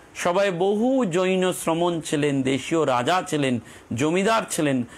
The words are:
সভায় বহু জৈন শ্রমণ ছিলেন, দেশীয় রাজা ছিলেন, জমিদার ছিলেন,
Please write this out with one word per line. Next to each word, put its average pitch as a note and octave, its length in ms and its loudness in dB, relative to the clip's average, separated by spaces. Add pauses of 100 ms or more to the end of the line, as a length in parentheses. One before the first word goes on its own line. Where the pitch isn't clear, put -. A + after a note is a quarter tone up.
(160)
সভায় F#3+ 360 0
বহু G#3 540 2
জৈন F#3 480 0
শ্রমণ E3+ 480 0
ছিলেন, C#3+ 400 0
দেশীয় C3+ 440 0
রাজা C3 420 2
ছিলেন, C3+ 320 -2 (360)
জমিদার F#3 540 0
ছিলেন, C#3 340 0 (140)